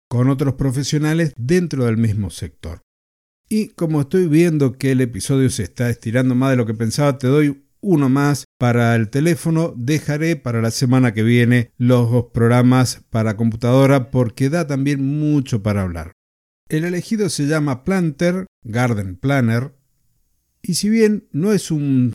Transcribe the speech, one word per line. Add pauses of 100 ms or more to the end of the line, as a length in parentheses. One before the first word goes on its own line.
(100)
con
otros
profesionales
dentro
del
mismo
sector. (640)
Y
como
estoy
viendo
que
el
episodio
se
está
estirando
más
de
lo
que
pensaba,
te
doy (160)
uno
más (120)
para
el
teléfono.
Dejaré
para
la
semana
que
viene
los
dos
programas
para
computadora
porque
da
también
mucho
para
hablar. (560)
El
elegido
se
llama
Planter, (160)
Garden
Planner, (880)
y
si
bien
no
es
un